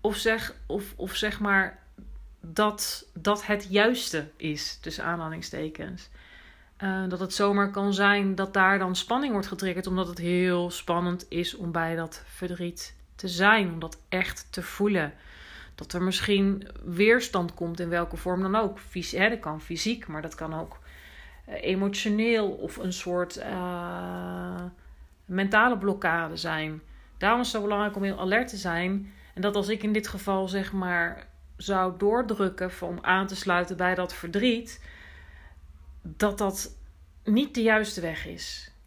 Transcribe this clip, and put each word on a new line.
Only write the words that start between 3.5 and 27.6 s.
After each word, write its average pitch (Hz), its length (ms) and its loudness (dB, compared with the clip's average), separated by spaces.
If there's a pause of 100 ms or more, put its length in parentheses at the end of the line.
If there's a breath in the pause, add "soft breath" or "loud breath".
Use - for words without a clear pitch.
juiste 202 680 2
is, - 440 -6
tussen - 240 -8
aanhalingstekens. 165 1040 -6 (680 loud breath)
Eh, 190 320 -2
dat 180 120 -4
het 190 140 -4
zomaar 202 360 4
kan 202 240 2
zijn 202 400 4
dat 190 200 -2
daar 190 240 6
dan 185 180 0
spanning 262 360 0
wordt 196 160 0
getriggerd, 185 380 -2
omdat 185 220 0
het 170 100 -10
heel 175 520 2
spannend 175 580 -2
is 175 260 -4
om 170 180 -6
bij 165 240 0
dat 165 300 -6
verdriet 175 680 -8 (220)
te 190 100 -6
zijn, 190 440 6
om 165 60 -6
dat 160 200 -8 (100)
echt - 420 -2
te 180 120 -8
voelen. 185 500 2 (600 loud breath)
Dat - 180 -12
er 175 100 0
misschien 196 680 2 (160)
weerstand 190 720 4
komt, 170 260 -4
in 170 80 -2
welke 170 280 0
vorm 180 260 0
dan 190 140 2
ook. 202 220 0
Fys-, - 340 -8
hè, 190 160 4
dat 226 120 0
kan 156 200 -6
fysiek, 214 460 -4
maar 156 160 -8
dat 156 120 -10
kan 160 200 -8
ook, - 240 -8 (680 loud breath)
eh, - 180 -10
emotioneel 208 880 2
of - 260 -8
een 185 160 -4
soort, 180 440 -2
eh, 180 1300 -6 (600 soft breath)
mentale 202 540 4
blokkade 170 580 0
zijn. 156 440 -4 (380 soft breath)
Daarom 226 220 4
is 240 60 0
het 240 100 -4
zo 214 60 0